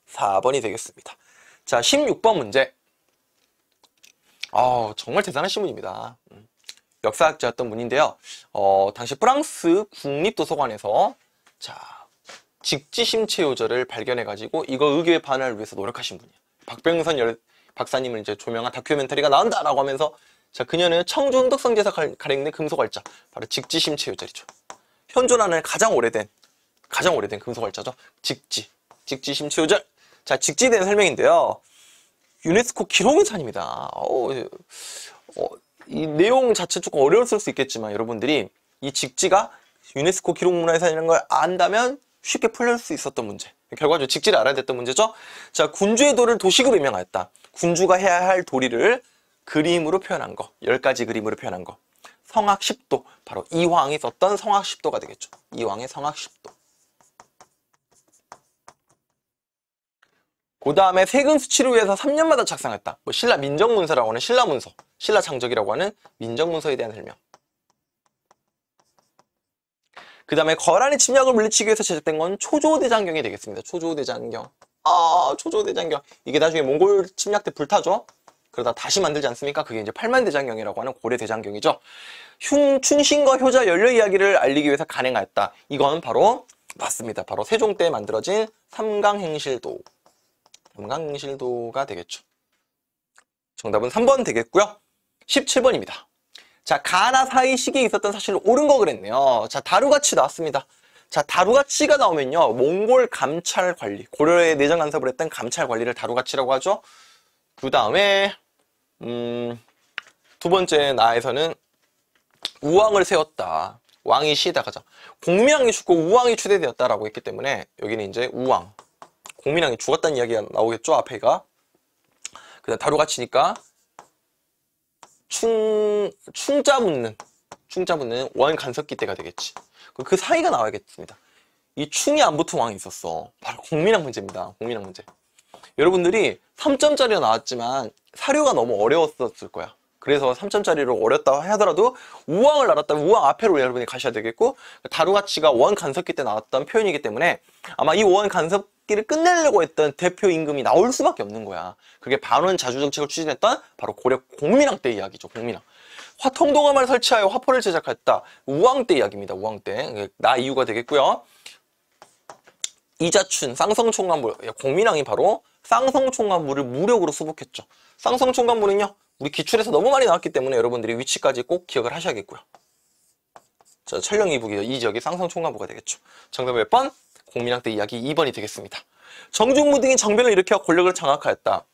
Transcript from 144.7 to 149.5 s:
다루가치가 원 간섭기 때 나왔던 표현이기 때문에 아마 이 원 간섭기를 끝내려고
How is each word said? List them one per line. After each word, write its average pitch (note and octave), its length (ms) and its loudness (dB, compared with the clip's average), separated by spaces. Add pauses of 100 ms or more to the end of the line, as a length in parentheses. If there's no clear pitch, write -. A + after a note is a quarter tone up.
다루가치가 E3 600 2
원 C#3 240 4
간섭기 E3+ 380 -6
때 D3 100 -6
나왔던 A2 440 -4
표현이기 G3 360 0
때문에 B2+ 380 -2 (360)
아마 D#3 180 2
이 G#3 80 2
원 G3+ 260 4
간섭기를 G3 800 -2
끝내려고 D#4 560 4